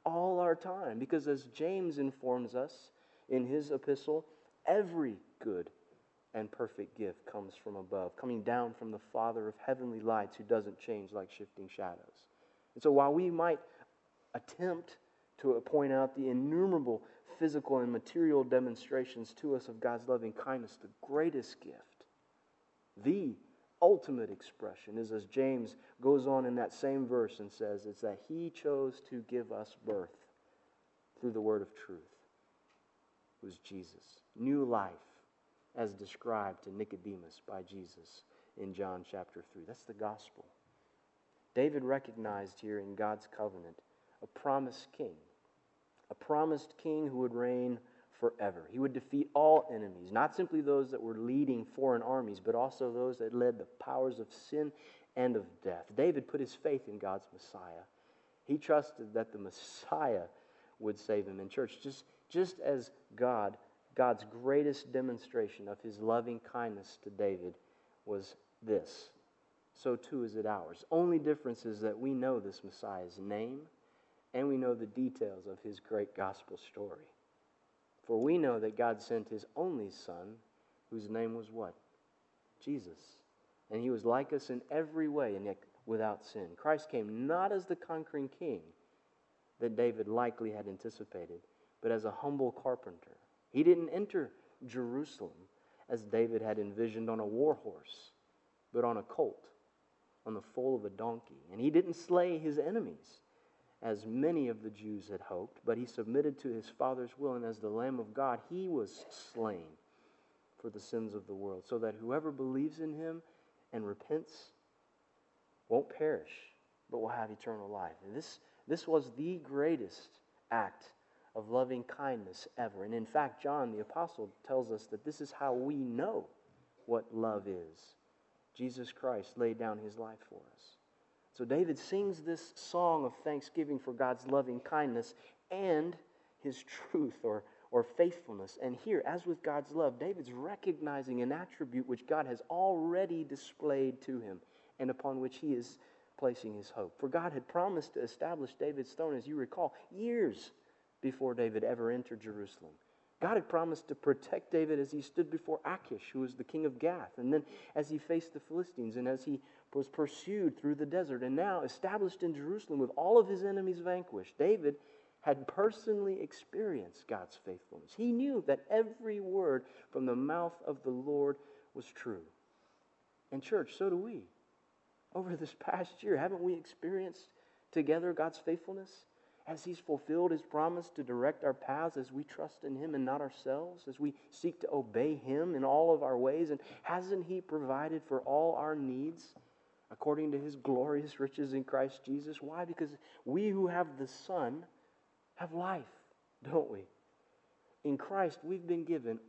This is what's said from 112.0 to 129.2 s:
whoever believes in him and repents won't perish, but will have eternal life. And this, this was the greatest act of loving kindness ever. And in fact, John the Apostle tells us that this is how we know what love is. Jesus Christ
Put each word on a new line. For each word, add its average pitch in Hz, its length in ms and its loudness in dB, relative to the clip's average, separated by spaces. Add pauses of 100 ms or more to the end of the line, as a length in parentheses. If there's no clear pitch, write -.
whoever 147 300 -2
believes 135 500 -2
in 156 120 -4
him 160 300 -8 (500)
and 110 140 -6
repents - 640 -6 (1200)
won't 123 200 2
perish, 143 440 -4 (580)
but 120 80 -6
will 110 100 -4
have 113 220 -6
eternal 107 380 -10
life. 92 260 -8 (100)
And 101 100 -14
this, - 260 -12 (260)
this 165 200 -4
was 143 300 2
the 165 200 -4
greatest 139 800 -4 (320)
act 107 420 -2 (460)
of 107 120 -8
loving 123 340 0
kindness 117 640 -8 (100)
ever. 101 260 -6
And 107 80 -6
in 117 140 -2
fact, 143 340 0
John 139 300 -2
the 107 100 -6
Apostle 139 480 -6 (180)
tells 127 260 0
us 107 140 -6
that 107 180 -10
this 151 160 -6
is 143 100 -8
how 139 220 -2
we 135 240 0
know 135 500 -2 (600)
what 117 280 0
love 107 320 0
is. 85 480 -10 (640)
Jesus 127 340 -6
Christ 117 480 -4